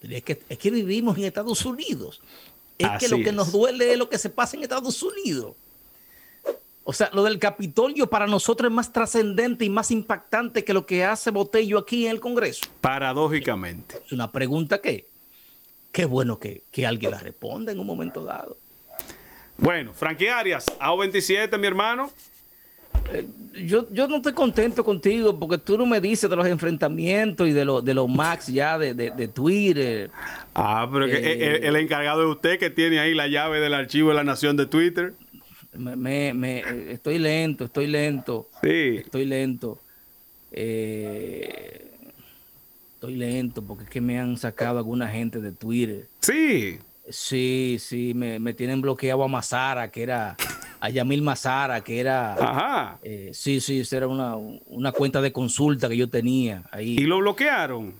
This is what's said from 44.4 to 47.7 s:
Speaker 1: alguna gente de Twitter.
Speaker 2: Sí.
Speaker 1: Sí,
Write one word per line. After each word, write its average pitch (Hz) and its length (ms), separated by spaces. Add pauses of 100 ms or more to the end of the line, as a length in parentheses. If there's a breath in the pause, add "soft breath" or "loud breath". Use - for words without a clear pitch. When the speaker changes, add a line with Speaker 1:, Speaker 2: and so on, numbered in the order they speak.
Speaker 1:
alguna 117 300
gente 113 320
de 104 120
Twitter. 110 540 (140)
Speaker 2:
Sí. 208 580 (320)
Speaker 1:
Sí, 127 720